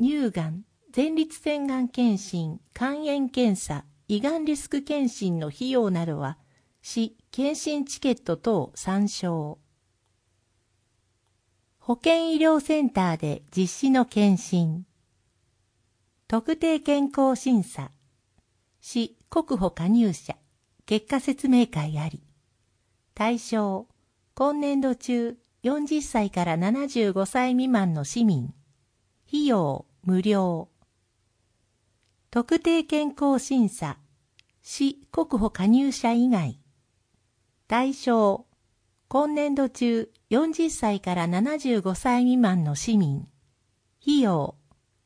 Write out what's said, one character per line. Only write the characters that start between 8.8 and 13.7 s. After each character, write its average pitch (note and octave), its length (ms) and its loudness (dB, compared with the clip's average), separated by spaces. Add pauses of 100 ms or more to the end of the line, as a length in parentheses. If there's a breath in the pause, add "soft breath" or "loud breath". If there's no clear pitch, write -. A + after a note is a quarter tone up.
照。 D#3+ 500 -6 (2250)
保 - 200 -2
健 E4 340 2
医 D#4+ 40 0
療 D#4 240 4
セ D4+ 200 0
ン C#4 80 2
タ F#3 240 0
ー D#3+ 60 0
で D3 240 -4 (120)
実 F#3 120 2
施 C4+ 240 -2